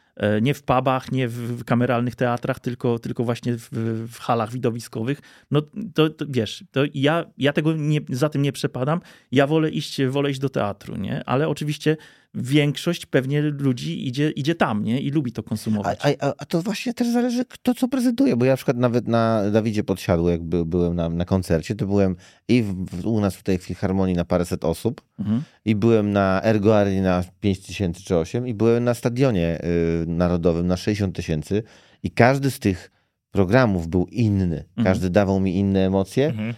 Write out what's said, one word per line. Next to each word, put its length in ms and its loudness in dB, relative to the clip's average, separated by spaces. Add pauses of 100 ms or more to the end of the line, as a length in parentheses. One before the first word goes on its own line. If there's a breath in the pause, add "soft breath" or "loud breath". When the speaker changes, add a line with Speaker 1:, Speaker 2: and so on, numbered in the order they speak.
(160 soft breath)
Speaker 1:
e, 260 2
nie 120 2
w 100 -8
pubach, 480 0
nie 160 0
w, 60 -6
w 300 -8
kameralnych 520 0
teatrach, 440 -2
tylko, 400 -2
tylko 240 -4
właśnie 340 -2
w, 120 -16 (420)
w 80 -20
halach 320 -2
widowiskowych. 680 -4 (300 soft breath)
No, 100 2 (320)
to, 160 4
to 200 -8
wiesz, 420 -4
to 100 0 (120)
ja, 320 0 (120)
ja 160 0
tego 200 0
nie, 260 0 (100)
za 200 0
tym 120 -2
nie 100 2
przepadam. 480 -2 (320 soft breath)
Ja 160 4
wolę 220 2
iść, 360 -6
wolę 260 0
iść 80 -6
do 100 -2
teatru, 460 -6
nie? 300 -6
Ale 240 0
oczywiście 480 -2 (360 loud breath)
większość 720 0
pewnie 360 0
ludzi 640 -2
idzie, 240 -2
idzie 240 -2
tam, 280 0
nie? 180 -2
I 100 -4
lubi 200 -2
to 120 -8
konsumować. 600 -2
Speaker 2:
A, 40 2
a, 220 0
a, 80 -2
a 80 -12
to 160 -2
właśnie 320 -6
też 140 -2
zależy, 380 0
kto 280 -4
co 140 0
prezentuje, 480 2
bo 100 2
ja 60 4
na 40 4
przykład 220 -2
nawet 300 2
na 440 2
Dawidzie 320 2
Podsiadło, 460 2
jak 140 0
by-, 220 0
byłem 300 0
na, 140 -2
na 160 -2
koncercie, 500 0
to 100 -4
byłem 300 2 (320 soft breath)
i 160 4
w, 220 -4
w, 220 -10
u 140 0
nas 160 0
tutaj 200 -4
w 60 -10
Filharmonii 520 0
na 100 0
paręset 400 -2
osób, 360 -2 (180)
Speaker 1:
Mhm. 220 0 (240 loud breath)
Speaker 2:
i 100 2
byłem 360 4
na 320 2
Ergo 340 4
Arenie 240 2
na 220 2 (160)
pięć 280 0
tysięcy 360 -4
czy 140 -2
osiem 300 -2
i 60 -6
byłem 300 2
na 100 2
Stadionie, 680 0 (440)
y, 40 -2
Narodowym 600 2
na 100 0
sześćdziesiąt 380 -2
tysięcy 480 -2 (400 soft breath)
i 80 -4
każdy 400 2
z 80 -12
tych 320 -2 (400)
programów 560 2
był 240 2
inny. 520 2 (140)
Speaker 1:
Mhm. 80 0
Speaker 2:
Każdy 240 2
dawał 300 2
mi 180 0
inne 280 2
emocje, 420 0
Speaker 3:
Mhm. 300 -6